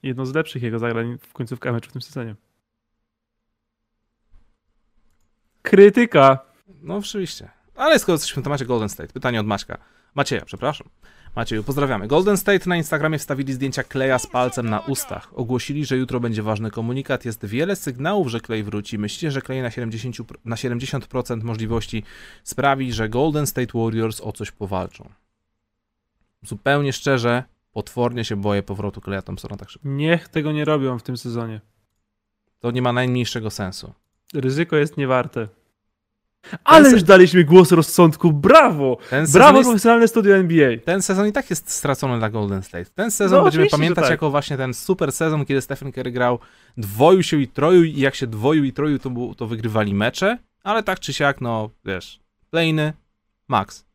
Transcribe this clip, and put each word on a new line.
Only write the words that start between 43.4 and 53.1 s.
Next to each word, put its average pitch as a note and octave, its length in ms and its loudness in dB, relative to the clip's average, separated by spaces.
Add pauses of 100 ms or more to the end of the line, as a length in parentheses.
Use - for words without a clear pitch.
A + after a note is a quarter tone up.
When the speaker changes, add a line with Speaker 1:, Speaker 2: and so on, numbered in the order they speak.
Speaker 2:
będziemy F4+ 180 4
Speaker 1:
oczywiście, G4+ 140 2
że D3 40 2
Speaker 2:
pamiętać E3+ 240 0
Speaker 1:
tak. C3 60 2
Speaker 2:
jako D#3 200 -2
właśnie C#3+ 260 -4
ten C3 180 -6
super E3+ 380 -4
sezon, D#3 320 -2
kiedy C3+ 160 -2
Stephen C3+ 320 -12
Curry B2+ 200 -6
grał, B2 260 0 (380)
dwoił B2 460 4
się - 180 -2
i B2+ 80 -2
troił E3+ 360 4
i D3+ 160 -4
jak C3+ 140 0
się - 120 -8
dwoił B2+ 380 0
i C3 80 -4
troił, C#3+ 260 -2
to C3 120 -8
było, A#2+ 240 -8
to A#2+ 120 -10
wygrywali A2 480 -2
mecze, B2+ 440 -2 (240)
ale A3 200 -2
tak F#3+ 180 -6
czy - 120 -10
siak, C#3+ 280 -2
no, A2+ 300 -6 (140)
wiesz, F#2+ 360 -10 (300)
play-iny, D#3 420 0 (560)